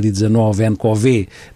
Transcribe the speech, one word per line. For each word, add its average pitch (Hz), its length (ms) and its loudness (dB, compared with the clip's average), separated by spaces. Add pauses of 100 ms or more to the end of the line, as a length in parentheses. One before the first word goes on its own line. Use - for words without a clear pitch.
e 110 40 0
dezanove 107 540 0
N 110 140 0
cov, 110 500 0 (280)